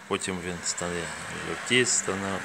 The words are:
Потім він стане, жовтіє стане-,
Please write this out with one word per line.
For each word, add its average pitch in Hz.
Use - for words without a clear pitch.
Потім 95
він 87
стане, 87
жовтіє 120
стане-, 98